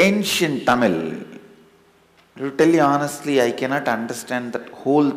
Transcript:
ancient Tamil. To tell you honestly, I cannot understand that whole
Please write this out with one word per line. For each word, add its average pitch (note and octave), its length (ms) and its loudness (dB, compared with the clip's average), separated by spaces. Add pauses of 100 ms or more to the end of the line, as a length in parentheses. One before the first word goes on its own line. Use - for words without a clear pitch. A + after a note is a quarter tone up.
ancient F#3 680 0
Tamil. F#2+ 560 2 (1120)
To C3+ 140 -6
tell D#3 180 4
you E3 120 4
honestly, C#3+ 600 0
I A#2+ 120 2
cannot C3+ 340 -4
understand A#2+ 680 -4
that A#2+ 160 -8
whole C#3+ 460 2